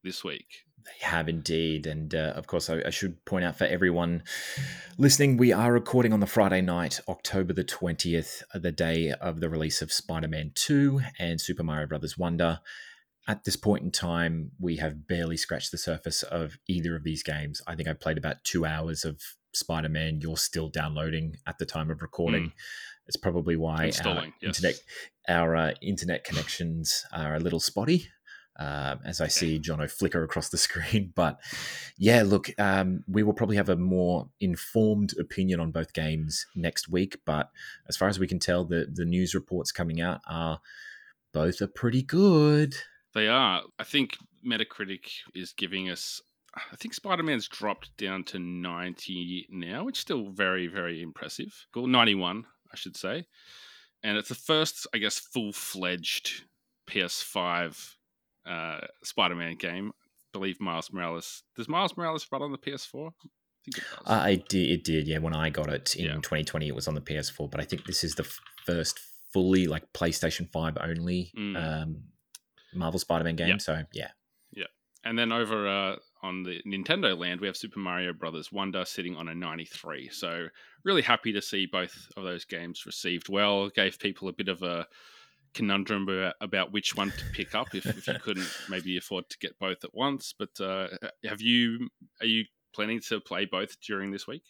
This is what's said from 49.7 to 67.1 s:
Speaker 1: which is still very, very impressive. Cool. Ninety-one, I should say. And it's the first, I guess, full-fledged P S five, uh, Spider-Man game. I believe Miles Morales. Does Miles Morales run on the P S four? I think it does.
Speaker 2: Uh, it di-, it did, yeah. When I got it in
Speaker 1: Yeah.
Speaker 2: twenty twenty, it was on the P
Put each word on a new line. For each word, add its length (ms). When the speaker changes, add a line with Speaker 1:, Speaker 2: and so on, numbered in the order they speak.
Speaker 1:
which 120
is 60
still 260
very, 380
very 340
impressive. 720
Cool. 140
Ninety-one, 580
I 60
should 200
say. 280
And 160
it's 100
the 60
first, 580
I 60
guess, 200
full-fledged 1300
P 140
S 220
five, 760
uh, 340
Spider-Man 540
game. 400
I 360
believe 280
Miles 320
Morales. 500
Does 120
Miles 280
Morales 340
run 120
on 100
the 60
P 140
S 120
four? 240
I 200
think 140
it 60
does. 100
Speaker 2:
Uh, 220
it 200
di-, 260
it 100
did, 240
yeah. 100
When 160
I 140
got 220
it 260
in 80
Speaker 1:
Yeah. 160
Speaker 2:
twenty 240
twenty, 240
it 60
was 120
on 80
the 60
P 160